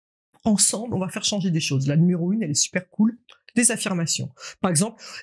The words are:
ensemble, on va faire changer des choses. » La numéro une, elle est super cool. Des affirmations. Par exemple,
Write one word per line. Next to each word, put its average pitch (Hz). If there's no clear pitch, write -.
ensemble, 214
on 190
va 185
faire -
changer 196
des 160
choses. » 135
La 143
numéro 175
une, 220
elle 170
est -
super -
cool. 226
Des 240
affirmations. 170
Par 185
exemple, 196